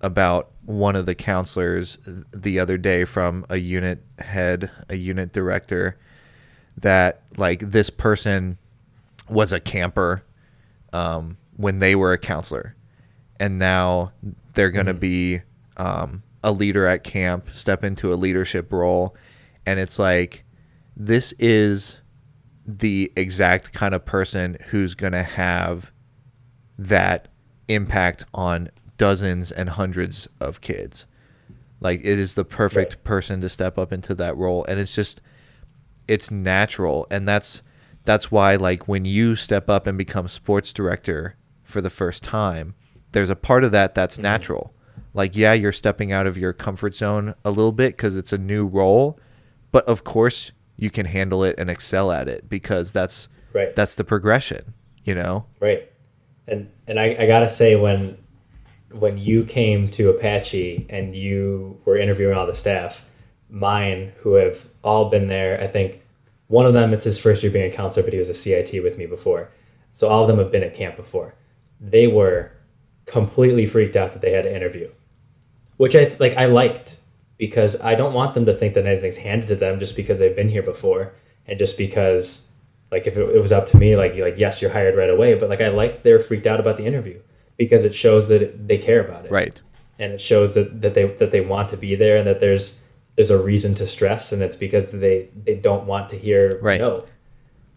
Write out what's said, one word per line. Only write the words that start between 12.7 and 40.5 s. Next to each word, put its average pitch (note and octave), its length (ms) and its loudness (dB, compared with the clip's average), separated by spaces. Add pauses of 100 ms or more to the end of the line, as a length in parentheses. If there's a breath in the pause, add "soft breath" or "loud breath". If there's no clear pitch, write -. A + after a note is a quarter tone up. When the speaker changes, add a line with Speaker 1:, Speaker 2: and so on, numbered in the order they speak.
Speaker 1:
and G2 180 -4
now F#2 540 0 (420)
they're F#2+ 160 2
gonna F#2+ 220 -2
Speaker 2:
Mm-hmm. F2+ 80 -6
Speaker 1:
be, F2+ 400 -2 (380)
um, F#2 440 -6 (220)
a G#2+ 80 0
leader G2 340 0
at F2+ 160 0
camp, F2+ 500 -4
step - 300 -4
into F#2+ 300 -4
a - 20 0
leadership F#2 580 -4
role. F2+ 440 0 (500 soft breath)
And F#2+ 140 -2
it's F#2 180 -8
like, F#2 460 0 (520 soft breath)
this A2+ 440 0
is G#2+ 600 2 (640)
the G2 520 -4
exact F#2 560 0
kind G2 220 -2
of F2+ 100 -4
person F#2 520 -4 (120)
who's F#2+ 260 -2
gonna F2+ 300 -4
have F2 640 -4 (880)
that F#2 480 0 (400)
impact G2 680 -2
on F2 380 -4 (280)
dozens F#2 540 0
and F2+ 180 -8
hundreds F#2 580 -6 (120)
of - 200 -8
kids. - 460 -12 (720 soft breath)
Like, F2+ 200 -2
it G2+ 180 0
is F#2+ 160 -4
the G2 100 -2
perfect - 500 -2
Speaker 2:
Right. - 100 -20
Speaker 1:
person F#2+ 380 -4
to F2+ 60 -6
step F#2 300 -6
up F#2 140 -6
into F#2 240 -8
that E2+ 200 -6
role. F2+ 280 -2
And F#2+ 160 -4
it's G2 140 -8
just, - 260 -6 (840 soft breath)
it's G#2+ 240 -2
natural. F#2 800 -2
And G2+ 180 -4
that's, - 340 -4 (420 soft breath)
that's G#2+ 260 0
why, G2 260 4
like, F#2 320 -2
when G2 160 -2
you A2 320 0
step G2+ 320 -4
up G2+ 180 0
and G2 120 -4
become F#2+ 300 -6
sports - 440 -4